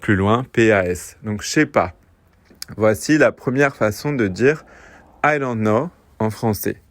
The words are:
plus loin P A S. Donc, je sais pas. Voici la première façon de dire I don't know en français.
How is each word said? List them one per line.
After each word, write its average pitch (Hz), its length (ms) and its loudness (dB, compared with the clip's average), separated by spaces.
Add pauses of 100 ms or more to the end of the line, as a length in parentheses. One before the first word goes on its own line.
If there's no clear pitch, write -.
plus 104 160 0
loin 107 340 0
P 113 220 4
A 95 120 2
S. 90 380 -8
Donc, 104 180 -8
je - 60 -10
sais 151 180 2
pas. 98 280 -2 (800)
Voici 107 420 2
la 123 140 6
première 135 440 -2
façon 110 360 -4
de 120 160 -2
dire 117 380 0 (580)
I 151 160 2
don't 123 200 -4
know 110 300 2 (300)
en 110 100 0
français. 104 600 -4